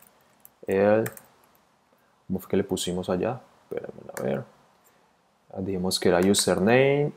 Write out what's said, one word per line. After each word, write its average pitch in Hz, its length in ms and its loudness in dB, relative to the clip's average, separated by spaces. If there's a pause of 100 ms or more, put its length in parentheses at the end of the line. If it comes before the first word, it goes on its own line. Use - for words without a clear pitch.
(680)
el, 104 420 2 (1160)
¿cómo 92 120 -4
fue - 100 -16
que 95 80 0
le 98 60 0
pusimos 90 460 -4
allá? 98 320 -2 (220)
Espérenme, - 540 -14
a - 40 -10
ver. 67 220 -4 (1120)
Ah, 98 60 -12
dijimos 92 400 -4
que 98 100 2
era 87 100 4
username 117 960 2